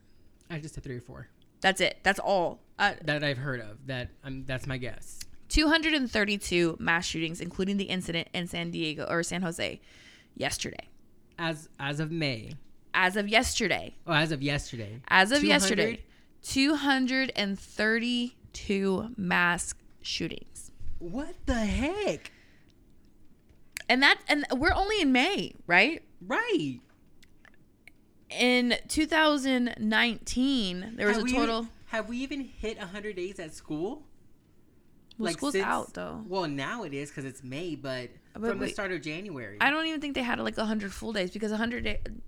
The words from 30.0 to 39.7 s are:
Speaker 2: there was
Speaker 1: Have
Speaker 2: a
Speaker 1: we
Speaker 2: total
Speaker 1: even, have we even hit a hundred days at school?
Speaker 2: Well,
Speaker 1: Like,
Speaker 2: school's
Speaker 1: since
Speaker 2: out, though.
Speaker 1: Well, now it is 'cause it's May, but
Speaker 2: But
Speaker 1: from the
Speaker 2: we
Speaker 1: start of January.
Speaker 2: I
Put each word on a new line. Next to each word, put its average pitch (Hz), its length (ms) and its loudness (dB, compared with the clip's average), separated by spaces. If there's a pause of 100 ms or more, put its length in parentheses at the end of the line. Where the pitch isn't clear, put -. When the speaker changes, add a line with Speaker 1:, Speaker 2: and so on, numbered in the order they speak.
Speaker 2:
there 208 100 2
was 208 100 6
Speaker 1:
Have 220 40 2
Speaker 2:
a 240 40 0
Speaker 1:
we 254 80 0
Speaker 2:
total 226 260 2
Speaker 1:
even, 226 100 -6 (160)
have 220 240 -4
we 240 80 -6
even 277 240 -4
hit 220 380 -8
a 208 80 -10
hundred 202 280 -8
days 185 240 -8
at 160 140 -12
school? 190 500 -6 (1120)
Speaker 2:
Well, 220 100 -2
Speaker 1:
Like, 165 100 -2
Speaker 2:
school's 277 160 -2
Speaker 1:
since 196 120 2
Speaker 2:
out, - 280 -2
though. 175 340 -10
Speaker 1:
Well, 180 200 -2
now 147 360 -4
it 147 100 -10
is 143 160 -6
'cause 143 160 -10
it's 131 180 -12
May, 147 320 -6
but 127 340 -6 (240)
Speaker 2:
But 208 160 -12
Speaker 1:
from - 100 -2
the - 60 -4
Speaker 2:
we - 60 -4
Speaker 1:
start 196 200 -4
of 170 100 -4
January. 151 600 -8
Speaker 2:
I 247 100 4